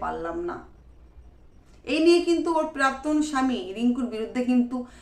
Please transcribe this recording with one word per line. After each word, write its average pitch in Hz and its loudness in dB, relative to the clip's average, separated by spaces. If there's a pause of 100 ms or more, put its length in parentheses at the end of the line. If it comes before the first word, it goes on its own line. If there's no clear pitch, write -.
পারলাম 165 -6
না।" - -10 (1080)
এই 311 0
নিয়ে 339 8
কিন্তু 339 0
ওর 311 2
প্রাক্তন 277 0
স্বামী 247 -2
রিঙ্কুর 240 0
বিরুদ্ধে 220 -4
কিন্তু 247 0 (160)